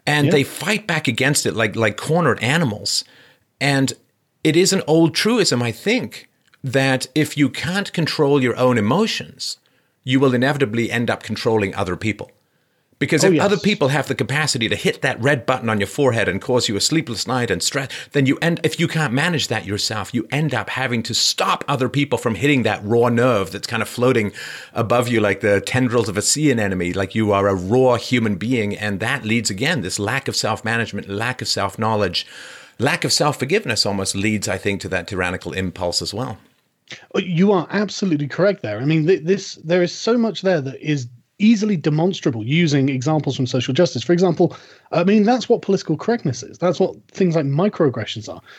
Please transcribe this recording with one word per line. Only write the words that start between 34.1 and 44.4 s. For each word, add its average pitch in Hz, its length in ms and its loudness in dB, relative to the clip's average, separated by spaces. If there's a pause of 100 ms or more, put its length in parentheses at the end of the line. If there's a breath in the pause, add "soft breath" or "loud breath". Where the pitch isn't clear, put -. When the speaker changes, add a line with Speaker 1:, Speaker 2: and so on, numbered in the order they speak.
Speaker 1:
leads, 104 340 0
I 95 80 -2
think, 98 260 -2
to 98 80 -8
that 87 180 -4
tyrannical 90 440 -4
impulse 90 480 -4
as 87 140 -8
well. 117 240 -6 (760 loud breath)
Speaker 2:
Oh, - 40 0
you 185 320 2
are 175 200 2
absolutely 190 580 -2
correct 185 340 0
there. 104 160 -6
I 127 60 -4
mean, 156 220 2
th-, 170 180 4
this, 196 320 -2
there 175 260 0
is 175 100 0
so 233 240 0
much 226 260 0
there 180 180 2
that 131 200 -8
is 147 280 -2 (300)
easily 208 380 4
demonstrable 151 720 0
using 143 420 4
examples 143 480 0
from 127 100 0
social 127 280 -2
justice. 170 300 2
For 175 80 2
example, 175 440 2 (360 loud breath)